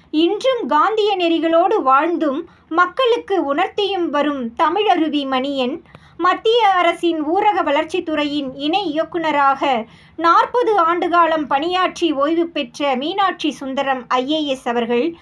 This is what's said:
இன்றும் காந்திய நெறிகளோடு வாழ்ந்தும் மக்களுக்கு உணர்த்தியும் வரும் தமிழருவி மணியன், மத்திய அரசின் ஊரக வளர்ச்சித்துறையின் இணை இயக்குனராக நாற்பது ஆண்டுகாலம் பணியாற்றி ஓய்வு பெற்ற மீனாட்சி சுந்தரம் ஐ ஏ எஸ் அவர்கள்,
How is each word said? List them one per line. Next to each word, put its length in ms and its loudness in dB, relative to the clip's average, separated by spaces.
இன்றும் 540 4
காந்திய 500 4
நெறிகளோடு 680 2
வாழ்ந்தும் 580 2
மக்களுக்கு 720 0
உணர்த்தியும் 640 -2
வரும் 320 -2
தமிழருவி 720 0
மணியன், 480 -2
மத்திய 420 0
அரசின் 540 0
ஊரக 360 0
வளர்ச்சித்துறையின் 960 -4
இணை 280 -2
இயக்குனராக 760 -2
நாற்பது 540 2
ஆண்டுகாலம் 640 0
பணியாற்றி 680 -2
ஓய்வு 320 0
பெற்ற 480 -4
மீனாட்சி 560 -2
சுந்தரம் 500 -4
ஐ 140 0
ஏ 180 0
எஸ் 220 -4
அவர்கள், 380 0